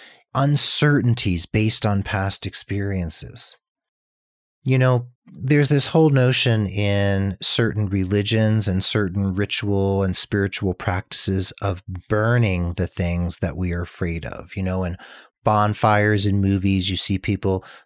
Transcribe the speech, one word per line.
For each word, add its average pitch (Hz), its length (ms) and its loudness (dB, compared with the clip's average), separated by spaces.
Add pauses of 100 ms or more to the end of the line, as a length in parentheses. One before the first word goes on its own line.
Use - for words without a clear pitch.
(360)
uncertainties 127 1120 2
based 110 400 0
on 101 160 0
past 98 420 -4
experiences. 98 1120 -6 (1080)
You 131 140 2
know, 127 300 2 (180)
there's 143 440 0
this 143 180 2
whole 160 240 4
notion 127 560 2
in 98 720 0
certain 107 460 0
religions 104 800 0
and 98 160 0
certain 98 500 0
ritual 98 720 0
and 92 120 0
spiritual 98 600 -2
practices - 760 -4 (120)
of 95 180 -4 (260)
burning 107 680 0
the 87 140 -2
things 87 520 -4
that 85 180 -4
we 90 160 -2
are 87 80 -4
afraid 82 420 -6
of. - 320 -12
You 98 60 -4
know, 92 220 -2
in 90 140 -4 (460)
bonfires 104 800 2
in 101 140 2
movies, 98 500 2
you 95 60 -2
see 95 220 -2
people 95 480 -2 (200)